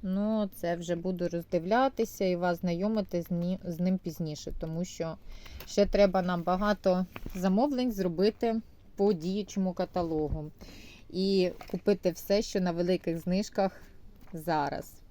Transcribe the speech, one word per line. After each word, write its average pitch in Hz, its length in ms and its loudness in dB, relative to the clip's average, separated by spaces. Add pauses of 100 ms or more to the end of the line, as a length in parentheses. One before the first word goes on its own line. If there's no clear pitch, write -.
Ну, 208 540 0
це 170 200 0
вже 170 200 -2
буду 175 340 -2
роздивлятися 202 960 0
і 180 100 4
вас 175 240 0
знайомити 185 640 0
з 165 100 -6
ні-, 175 320 -2
з 170 160 -6
ним 185 180 2
пізніше, 156 640 -6
тому 165 260 -4
що - 300 -6 (500)
ще 202 200 4
треба 196 360 4
нам 175 220 0
багато 185 640 2 (300)
замовлень 240 560 2
зробити 202 720 2 (340)
по 202 180 4
діючому 185 600 -2
каталогу 156 760 -2 (580)
і 190 420 2 (200)
купити 185 400 2
все, 202 300 0
що - 200 -2
на 180 100 2
великих 170 480 0
знижках 190 640 0 (520)
зараз. 156 760 -2